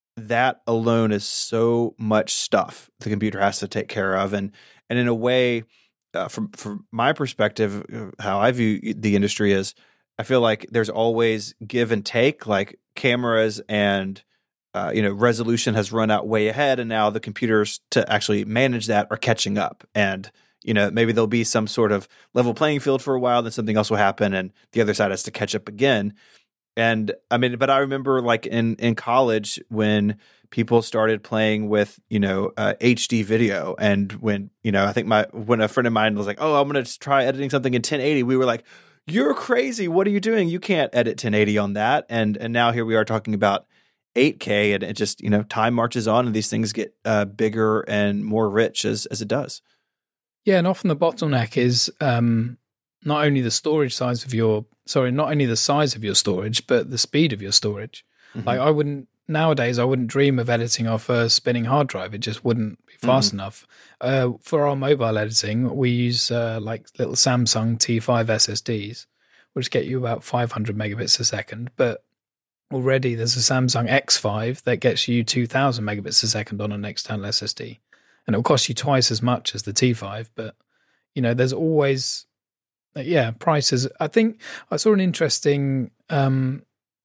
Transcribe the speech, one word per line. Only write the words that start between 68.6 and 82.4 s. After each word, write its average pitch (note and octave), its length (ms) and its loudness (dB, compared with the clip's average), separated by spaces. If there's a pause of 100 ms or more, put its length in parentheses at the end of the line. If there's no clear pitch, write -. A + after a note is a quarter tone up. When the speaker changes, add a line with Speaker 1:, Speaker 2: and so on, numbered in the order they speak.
Speaker 2:
Ds, A2 460 -8 (480)
which B2+ 160 -4
get - 160 0
you C3 120 -4
about A#2+ 240 -4
five A#2+ 300 -2
hundred A2 240 -4
megabits G#2+ 420 0
a A#2 60 -4
second. A2+ 520 -6
But - 280 0 (680)
already C3 420 0
there's A#2 220 -2
a B2 40 -2
Samsung B2 480 2
X - 280 2
five A2 480 -4
that B2 140 0
gets - 300 0
you A#2+ 160 2
two A#2+ 220 0
thousand B2+ 380 0
megabits G#2 380 -2
a A#2 40 -2
second G#2+ 340 -4
on G#2 120 -4
an G#2 120 -8
external G2+ 420 -8
S G#2 160 -2
S G#2+ 120 -6
D. A#2 260 -12 (460)
And - 80 0
it'll G#2+ 80 0
cost C#3 280 2
you A#2 40 -4
twice C3 360 0
as A2 100 -4
much A#2+ 340 -2
as G#2+ 100 -10
the G2+ 100 -10
T B2+ 180 2
five, G#2+ 420 -8
but, A2 220 -12 (580)
you C#3+ 60 -4
know, A#2+ 140 2
there's B2+ 180 2
always, C#3+ 720 0 (720)